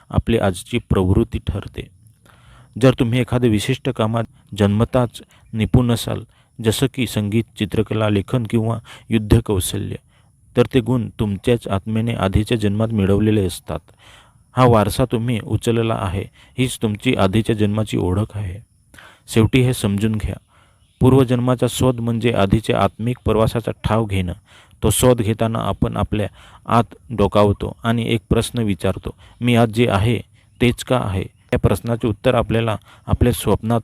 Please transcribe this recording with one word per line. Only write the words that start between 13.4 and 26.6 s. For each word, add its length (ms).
असतात. 340
हा 140
वारसा 400
तुम्ही 380
उचलला 520
आहे, 300
हीच 240
तुमची 340
आधीच्या 400
जन्माची 420
ओळख 400
आहे. 220
शेवटी 340
हे 120
समजून 420
घ्या, 200
पूर्वजन्माचा 680
शोध 300
म्हणजे 320
आधीच्या 500
आत्मिक 440
प्रवासाचा 460
ठाव 340
घेणं. 280
तो 60
शोध 320
घेताना 380
आपण 380
आपल्या 300